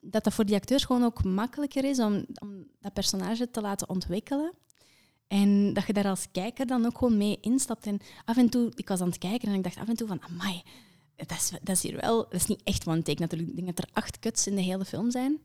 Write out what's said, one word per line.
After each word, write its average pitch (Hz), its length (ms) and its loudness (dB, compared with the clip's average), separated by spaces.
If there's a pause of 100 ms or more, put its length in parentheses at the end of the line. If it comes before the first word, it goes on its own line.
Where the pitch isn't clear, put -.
dat 214 240 -4
dat 208 100 2
voor 220 100 2
die 202 120 2
acteurs 254 280 2
gewoon 247 200 4
ook 233 200 2
makkelijker 254 600 -2
is 269 140 0
om, 208 260 2 (100)
om 202 320 -14 (140)
dat 196 120 -10
personage 202 580 -2
te 226 100 -4
laten 202 280 -4
ontwikkelen. 226 640 -2 (760)
En 202 440 6
dat 202 140 0
je 220 60 -2
daar 196 160 2
als 190 240 -2
kijker 233 340 -4
dan 240 200 2
ook 240 120 -2
gewoon 233 180 4
mee 202 240 2
instapt. 233 460 0
En 202 140 -2 (240)
af 233 120 0
en 247 120 8
toe, 240 260 2
ik - 140 -10
was 185 120 0
aan 180 80 2
het 175 100 -2
kijken 214 300 -2
en 202 60 2
ik 190 80 0
dacht 180 140 -4
af 208 120 -6
en 233 80 0
toe 226 100 -4
van: 185 160 -6
"Amai, 175 400 -6 (540)
dat 165 140 -10
is, - 200 -2 (120)
dat 185 140 0
is - 60 2
hier - 180 -4
wel," 233 160 2
dat - 180 -2
is 180 120 0
niet 202 180 -2
echt - 220 -2
one 165 160 2
take 151 180 -2
natuurlijk. 165 300 -2
Ik - 60 -10
denk 180 200 -6
dat - 80 -8
er - 80 -16
acht - 260 -4
cuts - 280 -2
in 196 80 -2
de 196 80 0
hele 185 220 -2
film 220 260 -2
zijn, 254 340 0